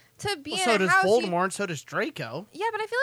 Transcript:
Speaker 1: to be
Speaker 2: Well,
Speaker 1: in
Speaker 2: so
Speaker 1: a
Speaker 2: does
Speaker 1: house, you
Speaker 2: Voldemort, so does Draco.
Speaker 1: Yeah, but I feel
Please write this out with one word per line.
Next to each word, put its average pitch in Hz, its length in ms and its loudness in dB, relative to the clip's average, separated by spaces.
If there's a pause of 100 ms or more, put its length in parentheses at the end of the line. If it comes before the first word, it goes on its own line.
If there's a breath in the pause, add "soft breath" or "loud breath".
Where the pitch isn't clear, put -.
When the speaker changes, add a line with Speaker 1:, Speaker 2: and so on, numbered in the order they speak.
(180 soft breath)
Speaker 1:
to 403 240 -4
be 285 80 -12
Speaker 2:
Well, 370 100 -2
Speaker 1:
in - 60 0
Speaker 2:
so 233 80 4
Speaker 1:
a 202 40 2
Speaker 2:
does 190 120 2
Speaker 1:
house, 190 140 6
you 190 60 4
Speaker 2:
Voldemort, 190 420 2
so 202 120 -4
does 165 180 -6
Draco. 165 720 -6
Speaker 1:
Yeah, 392 200 -6
but 427 100 -4
I 440 40 -4
feel 466 160 -4